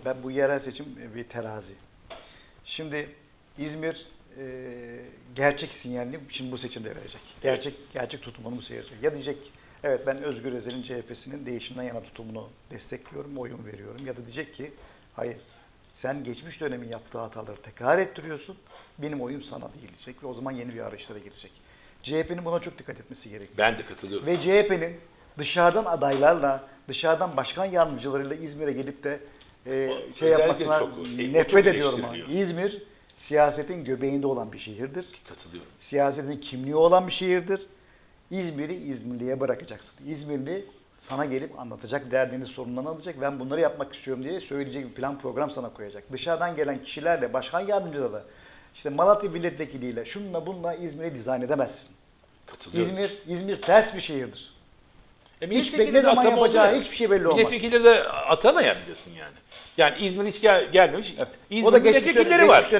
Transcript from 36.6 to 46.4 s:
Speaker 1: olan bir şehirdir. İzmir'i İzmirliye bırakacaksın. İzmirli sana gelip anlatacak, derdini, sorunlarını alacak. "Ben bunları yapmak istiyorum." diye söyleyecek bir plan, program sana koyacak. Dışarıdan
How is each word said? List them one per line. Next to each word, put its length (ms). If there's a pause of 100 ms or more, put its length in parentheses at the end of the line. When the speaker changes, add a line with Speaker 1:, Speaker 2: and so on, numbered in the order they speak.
Speaker 1:
olan 320
bir 40
şehirdir. 500 (680)
İzmir'i 420
İzmirliye 640
bırakacaksın. 520 (180)
İzmirli 560 (340)
sana 260
gelip 340
anlatacak, 520
derdini, 360
sorunlarını 420
alacak. 320
"Ben 180
bunları 220
yapmak 340
istiyorum." 280
diye 160
söyleyecek 500
bir 40
plan, 260
program 320
sana 220
koyacak. 380
Dışarıdan 440